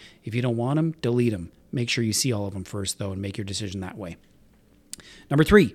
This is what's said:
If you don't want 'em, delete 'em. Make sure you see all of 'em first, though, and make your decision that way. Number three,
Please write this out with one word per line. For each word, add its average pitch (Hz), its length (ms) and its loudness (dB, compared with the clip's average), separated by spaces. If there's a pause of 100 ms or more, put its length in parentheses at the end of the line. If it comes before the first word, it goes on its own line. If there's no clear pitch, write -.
(220)
If 107 100 -8
you 120 100 0
don't 120 140 0
want 127 220 0
'em, 160 220 0
delete 120 320 2
'em. 87 180 -8 (220)
Make 120 180 -2
sure 117 140 0
you 110 80 0
see 127 200 0
all 101 140 -2
of 98 80 -8
'em 95 80 -8
first, 98 380 -8
though, 101 100 -4
and 95 100 -6
make 98 160 -6
your 107 80 -6
decision 98 360 -6
that 92 180 -10
way. 87 180 -10 (1120)
Number 143 140 4
three, 165 320 6